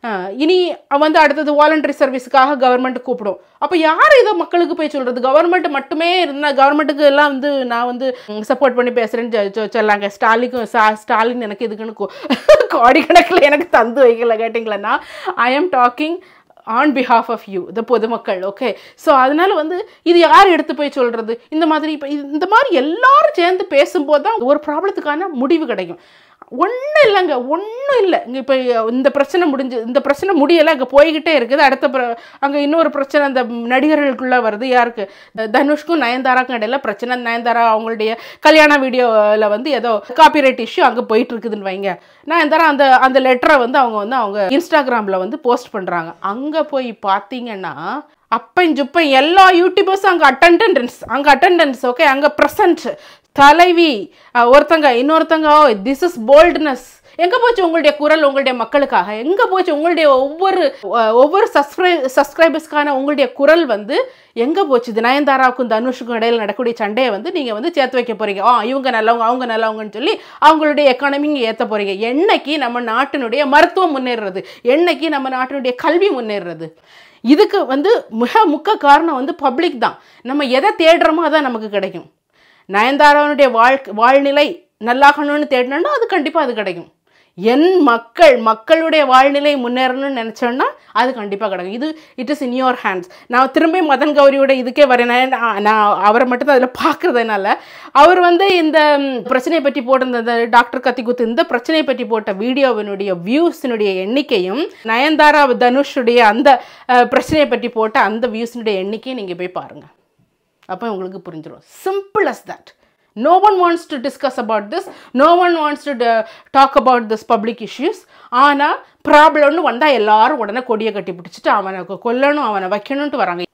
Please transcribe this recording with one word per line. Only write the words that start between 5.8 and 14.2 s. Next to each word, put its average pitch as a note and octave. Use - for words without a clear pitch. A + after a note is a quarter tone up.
இருந்தா, C#4+
கவர்மெண்ட்டுக்கு C#4+
எல்லாம் D4
வந்து C#4
நான் A#3+
வந்து, B3
ம், G#3+
சப்போர்ட் B3
பண்ணி B3
பேசுறேன்னு A#3
சொ-, G3+
சொ-, G#3+
சொல்லாங்க. G#3
ஸ்டாலினுக்கு, A3+
சா-, G#3+
ஸ்டாலின் A#3
எனக்கு G#3+
எதுக்குன்னு A3
கோ-, B3
<laughs> D5
கோடிக்கணக்கில் E4
எனக்கு C#4+
தந்து A#3+
வைக்கல. A#3